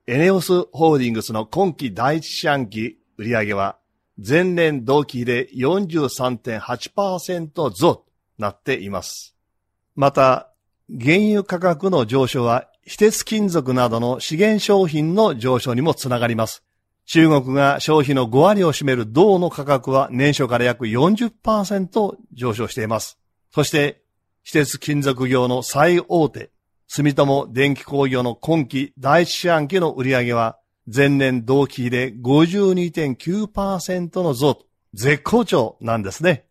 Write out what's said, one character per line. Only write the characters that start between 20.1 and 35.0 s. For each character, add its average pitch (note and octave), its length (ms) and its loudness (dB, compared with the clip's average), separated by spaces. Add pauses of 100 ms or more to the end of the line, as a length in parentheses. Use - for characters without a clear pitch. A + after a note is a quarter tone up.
年 C3+ 220 2
初 C3+ 140 -2
か A#2+ 100 0
ら A#2+ 80 2
約 A#2+ 220 -2
四 C3+ 280 2
十 A#3 140 -2
パ A3 320 -2
ー F#3+ 40 -4
セ G3+ 140 -4
ン F#3 80 -4
ト G#3 300 -2 (160)
上 A#2+ 200 -4
昇 A2+ 140 -4
し - 80 -10
て A#2 80 -4
い G#2+ 40 -4
ま A2 120 -2
す。 - 180 -14 (340)
そ D3+ 120 0
し - 80 -4
て、 C#3+ 320 -2 (400)
非 - 100 -18
鉄 D3 260 0
金 D3 220 -2
属 C3 260 -2
業 B2+ 200 2
の B2 160 -2
最 E3+ 440 2
大 E3 220 0
手、 - 220 -16 (360)
住 D3 260 0
友 C#3 380 2
電 C3+ 220 0
気 B2+ 80 -12
工 C#3 260 -2
業 B2+ 160 -2
の A#2+ 120 -4
今 D#3 320 -2
期 C#3 300 -6
第 C#3 260 2
一 E3 80 -6
四 - 180 -4
半 D#3 180 2
期 F#3+ 120 -2
の E3 120 0
売 B2 140 -6
上 B2 280 0
は、 A#2 240 -2 (340)
前 C#3 180 2
年 C3 360 0
同 C3+ 220 2
期 - 160 -8
比 B2 80 -2
で B2 280 -2
五 C#3 280 4
十 F#3+ 260 2
二 F3 180 -2
点 D3 240 -4
九 G3+ 320 -4
パ G3 280 -4
ー F3+ 40 -4
セ F3+ 200 -6
ン F3 100 -6
ト F#3 140 -4
の D#3+ 100 0
増 B2+ 220 2
と、 - 100 -20 (280)
絶 C3+ 300 0